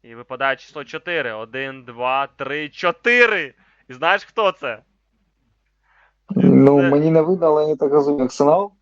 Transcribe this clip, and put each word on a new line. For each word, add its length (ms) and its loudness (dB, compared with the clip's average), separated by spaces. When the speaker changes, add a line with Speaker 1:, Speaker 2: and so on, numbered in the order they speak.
Speaker 1:
І 120 -20
випадає 420 -6
число 280 -18
чотири. 480 -8
Один, 520 -12
два, 420 -4
три, 420 -10
чотири! 880 0
І 60 -16
знаєш, 300 0
хто 280 -2
це? 300 -10
Speaker 2:
Ну, 440 6
Speaker 1:
Це 100 2
Speaker 2:
мені 200 2
не 120 4
видно, 240 0
але 220 2
я 80 -2
так 160 -2
розумію, 320 2
Арсенал? 580 0